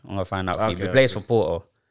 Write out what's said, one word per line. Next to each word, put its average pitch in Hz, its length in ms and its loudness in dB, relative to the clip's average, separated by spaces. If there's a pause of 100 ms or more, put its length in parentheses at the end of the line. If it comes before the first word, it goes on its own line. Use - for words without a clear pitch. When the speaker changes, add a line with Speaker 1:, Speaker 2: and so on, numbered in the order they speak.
Speaker 1:
I'm - 80 -14
gonna 95 140 -4
find 95 240 -6
out 90 80 -2
for 107 100 0
you. 107 60 -2
Speaker 2:
Okay, 92 140 -6
Speaker 1:
He - 20 -4
plays 131 240 4
Speaker 2:
okay. 101 80 -6
Speaker 1:
for - 40 -16
Porto. 85 400 0 (260)